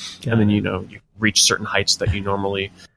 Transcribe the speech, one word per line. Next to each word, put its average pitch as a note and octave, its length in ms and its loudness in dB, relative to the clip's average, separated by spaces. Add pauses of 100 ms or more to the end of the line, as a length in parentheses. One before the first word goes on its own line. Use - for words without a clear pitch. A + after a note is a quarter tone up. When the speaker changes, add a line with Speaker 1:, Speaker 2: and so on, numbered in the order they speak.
(220)
Speaker 1:
Got A2+ 100 -2
Speaker 2:
And A2+ 80 4
then, G#2 100 6
Speaker 1:
it. G#2 40 4
Speaker 2:
you G#2 60 2
know, G2+ 280 -4
you - 120 -20 (180)
reach G#2+ 260 2
certain G#2 220 0
heights - 300 0
that - 180 0
you G2+ 60 -4
normally, G2 520 -4 (240)